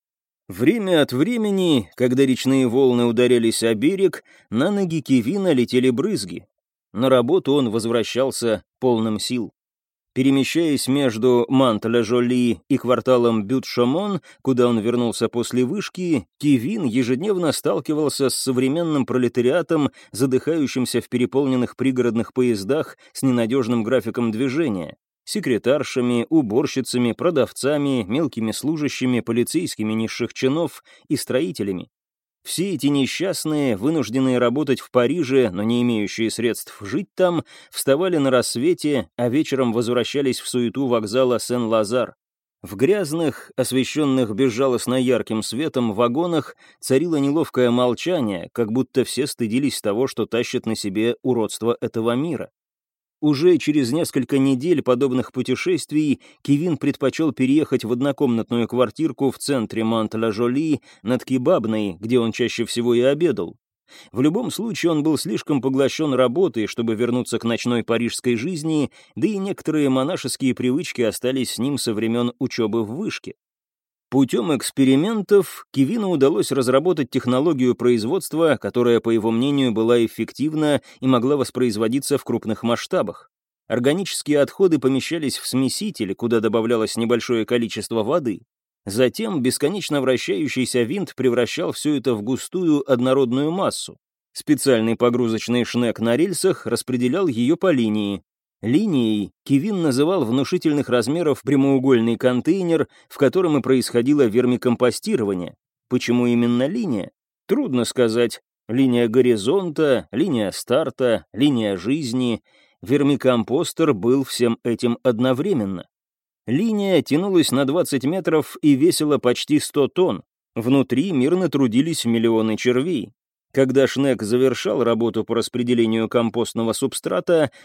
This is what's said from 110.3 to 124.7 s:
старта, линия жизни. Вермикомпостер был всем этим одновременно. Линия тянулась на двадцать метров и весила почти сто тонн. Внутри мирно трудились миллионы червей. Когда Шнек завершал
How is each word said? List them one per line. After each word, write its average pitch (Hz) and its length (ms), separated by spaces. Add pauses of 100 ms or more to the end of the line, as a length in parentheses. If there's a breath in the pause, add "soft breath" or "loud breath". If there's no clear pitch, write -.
старта, 123 840
линия 113 440
жизни. 123 640 (400 soft breath)
Вермикомпостер 139 1120
был 123 300
всем 117 400
этим 120 400
одновременно. 123 800 (640)
Линия 196 520
тянулась 170 520
на 135 120
двадцать 143 380
метров 156 580
и 147 120
весила 147 460
почти 135 420
сто 139 260
тонн. 165 380 (320)
Внутри 131 560
мирно 160 360
трудились 139 560
миллионы 113 520
червей. 127 560 (380)
Когда 135 360
Шнек 135 360
завершал 123 640